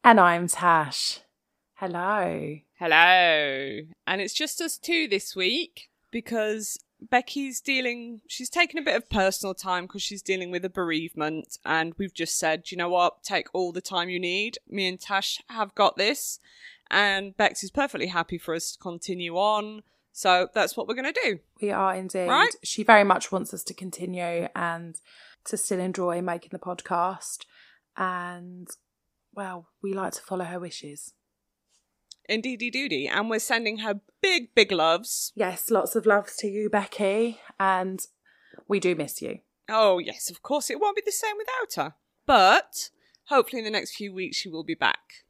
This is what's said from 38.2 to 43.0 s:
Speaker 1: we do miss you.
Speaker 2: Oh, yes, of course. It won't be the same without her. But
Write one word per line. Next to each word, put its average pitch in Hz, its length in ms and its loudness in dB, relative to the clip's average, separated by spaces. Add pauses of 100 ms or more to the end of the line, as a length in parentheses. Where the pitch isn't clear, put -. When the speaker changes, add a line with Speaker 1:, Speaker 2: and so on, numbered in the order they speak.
Speaker 1:
we 196 120 2
do 180 140 2
miss 147 260 -6
you. - 200 -10 (280)
Speaker 2:
Oh, 208 300 6
yes, - 320 -8
of - 120 -20
course. - 280 -2
It 294 100 -6
won't 403 160 2
be 415 80 -2
the 403 80 -2
same 427 240 -4
without 480 380 -6
her. 156 200 -4 (300)
But 226 640 4 (380)